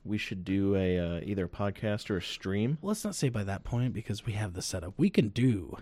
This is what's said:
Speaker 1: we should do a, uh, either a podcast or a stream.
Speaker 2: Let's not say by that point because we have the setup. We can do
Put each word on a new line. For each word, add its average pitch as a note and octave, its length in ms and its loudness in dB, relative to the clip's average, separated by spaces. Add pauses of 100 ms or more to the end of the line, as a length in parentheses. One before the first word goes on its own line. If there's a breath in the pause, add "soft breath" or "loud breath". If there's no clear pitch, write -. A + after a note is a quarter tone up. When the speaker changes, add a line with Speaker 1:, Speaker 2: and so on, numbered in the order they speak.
Speaker 1:
we G#2 120 -2
should F#2+ 280 -6
do G2 320 4
a, F#2 220 4
uh, E2+ 260 0
either G2 200 -2
a E2+ 40 -4
podcast G#2 600 -2
or G#2 100 0
a F2 40 -2
stream. G#2 600 0
Speaker 2:
Let's G#3 220 -2
not G3+ 100 -4
say C#3+ 140 0
by A2+ 160 -2
that G2 200 -4
point A#2+ 280 0
because G2+ 320 -6
we A2 100 -4
have G#2 200 -4
the - 80 -6
setup. F#2 340 -6
We F#3 140 4
can B2 180 4
do G#2+ 540 2